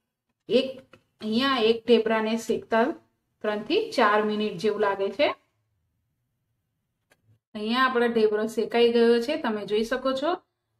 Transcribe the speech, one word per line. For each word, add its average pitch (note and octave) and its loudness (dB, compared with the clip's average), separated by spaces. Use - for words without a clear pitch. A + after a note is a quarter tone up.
એક, C4 -2
અહીંયા B3 -2
એક A#3 0
ઢેબરાને A3 2
શેકતા A3+ -2
ત્રણ G#3+ -4
થી F4 -2
ચાર G#3 2
મિનિટ G#3+ -4
જેવું G#3 -2
લાગે G3 -2
છે. C#4+ 0
અહીંયા A3+ -2
આપણો A#3+ 2
ઢેબરો A3 2
શેકાઈ A#3 2
ગયો A#3 4
છે, C#4 -2
તમે G#3+ -6
જોઈ G#3 0
શકો C4 -4
છો. D4 -4